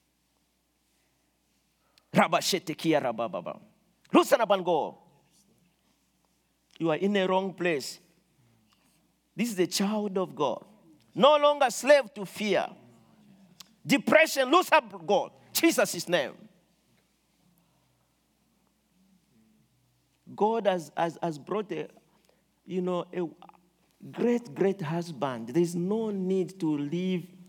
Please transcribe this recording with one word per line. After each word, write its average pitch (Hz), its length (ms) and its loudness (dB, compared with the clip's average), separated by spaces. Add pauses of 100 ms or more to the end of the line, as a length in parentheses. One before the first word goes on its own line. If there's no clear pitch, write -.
(2250)
Rabba 170 240 4
shete - 380 -4
kia 156 240 2
rabba 117 280 -4
ba 90 140 -8
ba. - 180 -12 (520)
Loosen 277 280 4
up 202 100 0
and 190 140 2
go. 135 340 -2 (1800)
You 160 120 -2
are 151 60 0
in 196 160 -2
the 190 160 0
wrong 185 240 0
place. 165 460 -4 (1400)
This 226 160 -2
is 180 60 -4
a 175 80 2
child 208 500 -4
of 165 180 -4
God. 131 300 -2 (500)
No 277 220 8
longer 285 340 2
slave 269 440 4
to 202 100 -8
fear. 175 420 -2 (1200)
Depression, 269 640 2
loose 349 220 4
up, 202 340 0
God. 160 240 0 (220)
Jesus' 208 560 0
name. 151 240 0 (4000)
God 214 320 0
has, 175 300 0
has, 165 260 -2
has 156 160 -4
brought 180 320 -6
a, 156 180 -8 (760)
you 180 160 -4
know, 180 320 -2
a 175 160 -4 (840)
great, 233 440 -2
great 196 260 0
husband. 143 680 -6
There's 170 260 0
no 208 360 -2
need 190 500 -2
to 151 180 0
live 175 460 -4 (240)